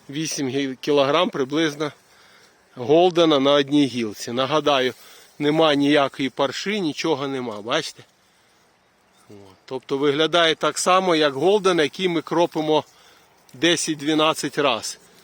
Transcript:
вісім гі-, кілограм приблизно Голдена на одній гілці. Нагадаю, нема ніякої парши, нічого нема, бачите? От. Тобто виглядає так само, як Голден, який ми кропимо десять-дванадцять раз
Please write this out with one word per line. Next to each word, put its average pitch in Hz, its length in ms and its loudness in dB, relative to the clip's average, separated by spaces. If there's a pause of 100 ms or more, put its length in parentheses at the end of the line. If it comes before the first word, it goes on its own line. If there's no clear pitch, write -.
вісім 143 400 -6
гі-, 135 260 -4
кілограм 143 540 2
приблизно 147 640 -4 (840)
Голдена 160 640 4
на 139 140 4
одній 143 320 2
гілці. 117 460 -6
Нагадаю, 135 640 0 (460)
нема 151 340 2
ніякої 143 560 0
парши, 165 500 -4
нічого 147 480 -4
нема, 123 340 -8
бачите? 139 420 -6 (1300)
От. 98 360 -20
Тобто 131 320 -6
виглядає 156 580 2
так 151 220 -2
само, 185 380 2
як 151 180 2
Голден, 180 460 2
який 160 280 -2
ми 165 140 0
кропимо 156 640 0 (680)
десять-дванадцять 156 1040 0
раз 127 420 -2 (240)